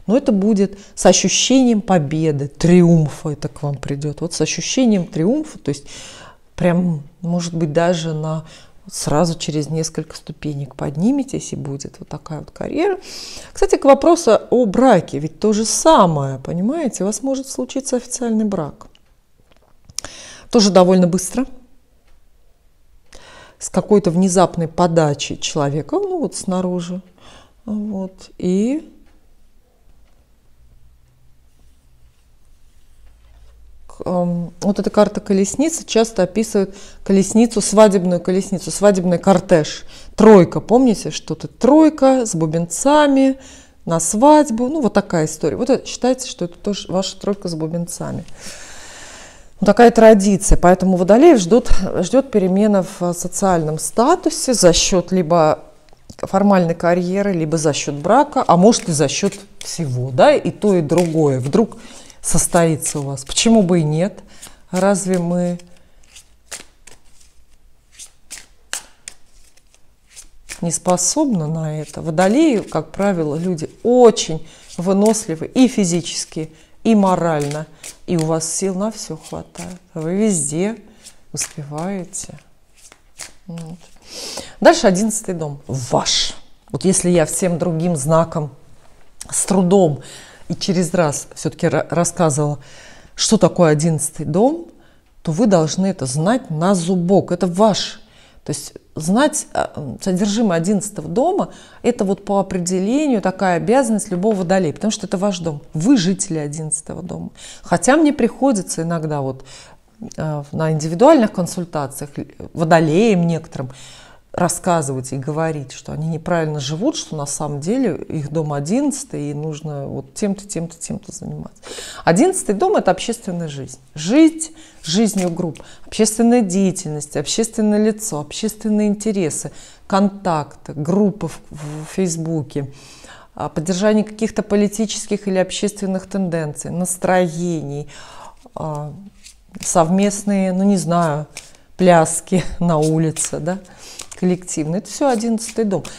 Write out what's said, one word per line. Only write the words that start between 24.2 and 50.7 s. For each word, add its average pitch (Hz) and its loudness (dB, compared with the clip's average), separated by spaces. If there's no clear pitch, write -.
подачей 165 0
человека, 147 -4
ну 370 -4
вот 214 -4
снаружи. 180 -4
Вот. 208 -8
И 208 -2
к-, - -20
эм, 175 -2
вот 196 -2
эта 190 -4
карта 208 2
колесницы 202 -2
часто 220 0
описывает 196 -2
колесницу, 202 2
свадебную 185 4
колесницу, 185 -4
свадебный 185 2
кортеж. - 2
Тройка, 208 8
помните, 220 2
что - -8
это - -12
тройка 269 4
с 208 -4
бубенцами 269 2
на 165 -2
свадьбу. 247 4
Ну, 311 -4
вот 226 0
такая 185 0
история. - -4
Вот - -2
это, 247 0
считается, - -4
что - -8
это 175 -12
тоже - -8
ваша 190 -4
тройка 202 -6
с 165 -6
бубенцами. 160 -8
Ну, 190 -2
такая 233 6
традиция. 208 6
Поэтому 185 4